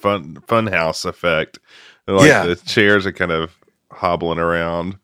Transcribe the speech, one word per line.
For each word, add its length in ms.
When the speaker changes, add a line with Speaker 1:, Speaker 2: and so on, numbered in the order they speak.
Speaker 1:
fun, 460
fun 200
house 380
effect. 540
Like 200
Speaker 2:
Yeah. 200
Speaker 1:
the 100
chairs 480
are 80
kind 200
of 180
hobbling 400
around. 640